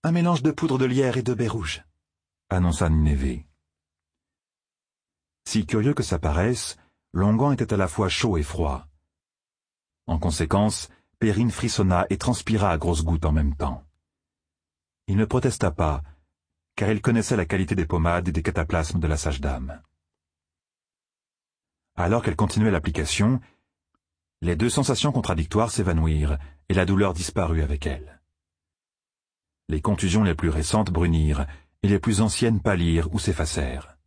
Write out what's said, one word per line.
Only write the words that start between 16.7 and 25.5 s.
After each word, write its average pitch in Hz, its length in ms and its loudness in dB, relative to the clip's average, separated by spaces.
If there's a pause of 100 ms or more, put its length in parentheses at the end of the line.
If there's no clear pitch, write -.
car 104 160 0
il 104 100 0
connaissait 117 360 2
la 90 80 0
qualité 95 300 -2
des 87 100 0
pommades 87 420 0
et 85 60 -2
des 80 100 -2
cataplasmes 82 560 -2
de 80 80 0
la 76 80 0
sage-dame. 67 680 -6 (2250)
Alors 95 280 0
qu'elle 85 120 -2
continuait 107 340 2
l'application, 90 680 0 (1040)
les 85 160 0
deux 117 120 2
sensations 139 440 0
contradictoires 95 580 0